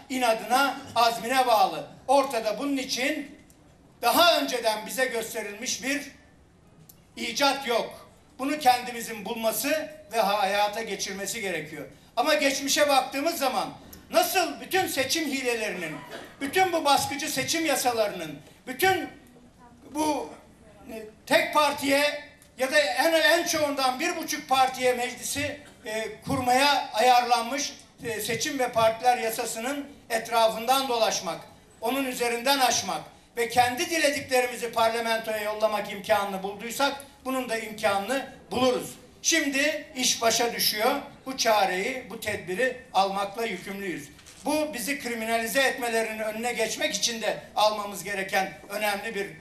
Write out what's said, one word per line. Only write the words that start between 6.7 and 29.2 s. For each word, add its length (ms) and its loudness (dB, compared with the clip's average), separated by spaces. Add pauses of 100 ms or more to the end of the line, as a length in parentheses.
icat 500 0
yok. 420 -2 (300)
Bunu 200 -2
kendimizin 680 0
bulması 640 -2 (220)
ve 80 2
hayata 600 2
geçirmesi 580 -6
gerekiyor. 460 -6 (300)
Ama 180 2
geçmişe 540 2
baktığımız 500 2
zaman 340 -2 (380)
nasıl 500 2
bütün 260 0
seçim 420 -2
hilelerinin, 680 -4 (440)
bütün 320 2
bu 120 0
baskıcı 440 2
seçim 380 -2
yasalarının, 720 0 (280)
bütün 420 2 (840)
bu, 400 -2 (600)
e, 120 -12 (220)
tek 280 2
partiye 720 2 (340)
ya 140 0
da 60 4
en, 340 4
en 340 6
çoğundan 540 0
bir 160 -2
buçuk 320 -6
partiye 440 4
meclisi, 680 -4 (260)
e, 340 -6
kurmaya 720 2
ayarlanmış, 800 4 (320)
e, 160 -4
seçim 380 -4
ve 140 0
partiler 460 4
yasasının 720 -4 (200)